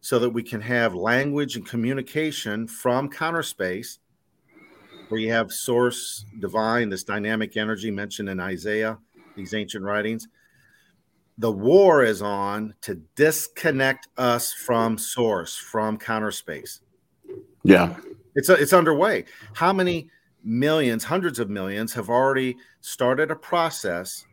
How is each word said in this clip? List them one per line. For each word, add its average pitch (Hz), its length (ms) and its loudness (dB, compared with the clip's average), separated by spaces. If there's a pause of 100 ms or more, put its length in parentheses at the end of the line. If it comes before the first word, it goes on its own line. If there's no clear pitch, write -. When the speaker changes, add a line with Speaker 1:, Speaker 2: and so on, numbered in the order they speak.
Speaker 1:
so - 180 0
that 120 120 2
we 113 120 -4
can 117 180 -8
have 117 340 0
language 131 600 0
and 104 100 -12
communication 127 1000 -4
from 131 400 -2
counter 160 340 -4
space, 98 560 -6 (1080)
where 110 120 -4
you 110 120 0
have 113 180 0
source 120 760 0 (140)
divine, 110 520 0
this 95 140 -6
dynamic 107 520 -2
energy 107 340 -4
mentioned 101 380 -8
in 95 100 -6
Isaiah, 107 600 -4 (360)
these 98 200 -10
ancient 104 300 -6
writings. 107 440 -4 (1080)
The 113 120 0
war 143 540 6
is 104 180 2
on 104 600 -2
to 98 140 -8 (200)
disconnect 139 1000 0
us 120 360 0
from 113 460 0
source, 107 580 -2
from 107 420 -4
counter 110 320 -4
space. - 500 -12 (840)
Speaker 2:
Yeah. 95 320 8 (380)
Speaker 1:
It's - 140 0
a, 277 60 10
it's 233 180 4
underway. 165 520 4 (300)
How 175 180 2
many 180 380 -2 (340)
millions, 123 600 2
hundreds 165 340 -2
of 110 100 -2
millions 101 460 -6
have 107 160 -6
already 131 460 2 (240)
started 131 500 0
a 156 60 -4
process 110 960 -4